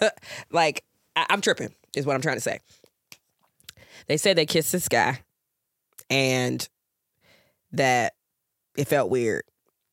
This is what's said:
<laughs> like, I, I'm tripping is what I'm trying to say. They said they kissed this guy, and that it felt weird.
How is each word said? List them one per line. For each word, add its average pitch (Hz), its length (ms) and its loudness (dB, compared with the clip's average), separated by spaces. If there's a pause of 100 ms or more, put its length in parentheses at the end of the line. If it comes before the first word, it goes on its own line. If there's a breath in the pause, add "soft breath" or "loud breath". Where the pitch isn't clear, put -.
<laughs> - 420 -10
like, 160 340 0 (320)
I, 160 140 0
I'm 202 100 2
tripping 165 340 -2 (220)
is 139 100 -2
what 143 80 0
I'm 131 60 -2
trying 139 160 -2
to 110 40 -6
say. - 200 -4 (1500 loud breath)
They 147 120 0
said 190 180 4
they 156 100 4
kissed 156 260 0
this 180 160 -2
guy, 123 320 2 (880)
and 127 580 0 (1040 soft breath)
that 127 420 0 (600)
it 143 120 -2
felt 131 220 2
weird. 117 320 0 (500)